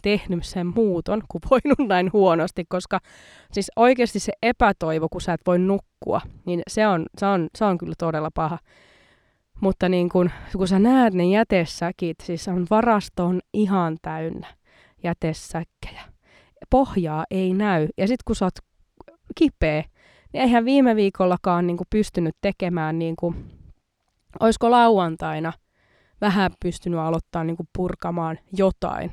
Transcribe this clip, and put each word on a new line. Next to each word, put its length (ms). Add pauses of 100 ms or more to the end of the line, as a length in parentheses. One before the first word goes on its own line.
tehnyt 420
sen 220
muuton, 640
kun 180
<laughs> 40
voinut 380
näin 240
huonosti, 560
koska 320 (520)
siis 240
oikeesti 420
se 140 (100)
epätoivo, 640
kun 120
sä 120
et 140
voi 120
nukkua, 640 (260)
niin 220
se 180
on, 200 (120)
se 80
on, 220 (100)
se 60
on 140
kyllä 200
todella 360
paha. 240 (1040)
Mutta 280
niin 200
kun, 220 (260)
kun 120
sä 100
näet 360
ne 100
jätesäkit, 1000
siis 260
on 220
varasto 540
on 160 (120)
ihan 500
täynnä 440 (560)
jätesäkkejä. 1000 (680)
Pohjaa 600
ei 240
näy. 340 (100)
Ja 100
sit 140
kun 140
sä 80
oot 100 (800)
kipeä, 500 (480)
niin 80
eihän 240
viime 320
viikollakaan 720
niinku 240
pystynyt 500
tekemään 580
niinku, 360 (1080)
oisko 300
lauantaina 800 (680)
vähän 300 (120)
pystynyt 380
aloittaa 440
niinku 200 (120)
purkamaan 640 (140)
jotain, 600